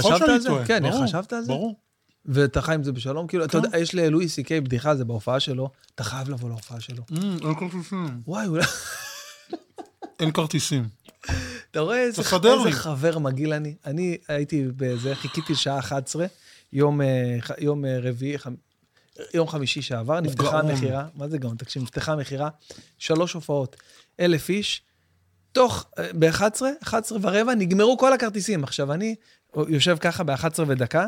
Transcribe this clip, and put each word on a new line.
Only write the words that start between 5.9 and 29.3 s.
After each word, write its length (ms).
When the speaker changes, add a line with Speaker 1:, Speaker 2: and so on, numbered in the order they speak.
Speaker 1:
אתה 80
חייב 260
לבוא 200
להופעה 300
שלו. 320
Speaker 2:
אמ, 300
אין 140
כרטיסים. 720
Speaker 1:
וואי, 200
אולי 160
Speaker 2:
אין 120
כרטיסים. 560
Speaker 1:
אתה 80
רואה 220
איזה 220
Speaker 2:
תסדר 300
Speaker 1:
איזה 120
Speaker 2:
לי. 60
Speaker 1:
חבר 480
מגעיל 340
אני? 220
אני 320
הייתי 480
בזה, 400
חיכיתי 400
שעה 240
אחת 280
עשרה, 180
יום, 280
אה, 60
ח-, 160
יום, 280
אה, 180
רביעי, 360
חמ-, 100
יום 140
חמישי 340
שעבר, 320
Speaker 2:
הוא 80
Speaker 1:
נפתחה 300
Speaker 2:
גאון. 100
Speaker 1:
המכירה, 340
מה 120
זה 100
גאון? 200
תקשיב, 260
נפתחה 280
המכירה, 380
שלוש 360
הופעות, 420
אלף 300
איש, 320
תוך, 340
אה, 140
באחת 420
עשרה, 140
אחת 220
עשרה 160
ורבע, 340
נגמרו 420
כל 160
הכרטיסים. 500
עכשיו, 300
אני 220